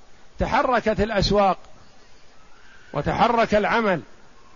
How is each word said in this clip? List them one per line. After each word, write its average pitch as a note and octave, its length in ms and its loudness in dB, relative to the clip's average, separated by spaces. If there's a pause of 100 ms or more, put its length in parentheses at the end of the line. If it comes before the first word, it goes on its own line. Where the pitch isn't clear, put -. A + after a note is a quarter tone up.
(380)
تحركت A3 640 2
الأسواق G3+ 580 2 (1300)
وتحرك G#3 600 2
العمل G3+ 460 2 (560)